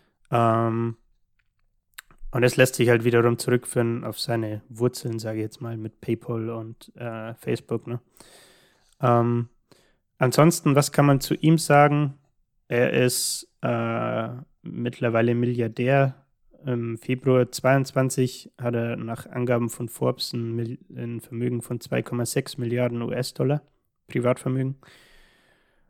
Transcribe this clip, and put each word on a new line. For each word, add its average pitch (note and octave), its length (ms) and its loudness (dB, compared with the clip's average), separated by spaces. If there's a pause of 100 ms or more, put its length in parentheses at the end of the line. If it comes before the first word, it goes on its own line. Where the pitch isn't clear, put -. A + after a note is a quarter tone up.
(320)
Ähm, A#2 640 2 (1400)
und A#2+ 120 2
es B2 120 4
lässt B2+ 200 4
sich A#2+ 140 2
halt A#2 140 4
wiederum A#2 340 4
zurückführen A#2+ 640 -2
auf A#2 160 -10
seine A2 500 -4
Wurzeln, A#2 500 -4
sage A2 200 -6
ich A2 40 -4
jetzt - 180 -10
mal, A#2 160 -8
mit A2 220 -12
PayPal A2+ 500 -6
und, A2+ 460 -14
äh, A2+ 400 -10
Facebook, - 520 -6
ne? A#2+ 120 -6 (1000)
Ähm, A#2+ 480 2 (680)
ansonsten, C#3+ 580 4
was C#3 160 2
kann C#3+ 140 4
man C#3 160 6
zu - 140 -2
ihm D#3+ 220 4
sagen? D3 580 4 (520)
Er B2 240 2
ist, - 560 0 (140)
äh, A#2 680 -2 (320)
mittlerweile A#2+ 760 0
Milliardär. B2 880 0 (400)
Im A#2 320 -4
Februar B2+ 540 2
zweiundzwanzig C3 1080 0
hat A#2+ 160 -4
er A#2 200 -2
nach A#2 320 -10
Angaben A#2+ 420 0
von A#2+ 180 -8
Forbes - 460 -4
ein A#2 220 -4
Mil-, A#2 240 -6 (160)
ein A#2+ 260 -8
Vermögen A#2+ 400 -4
von A#2+ 180 -8
zwei B2 240 -4
Komma A#2+ 220 -4
sechs - 320 -4
Milliarden A#2+ 440 -2
U-S-Dollar, B2+ 640 -2 (440)
Privatvermögen. C3 680 -2 (1160)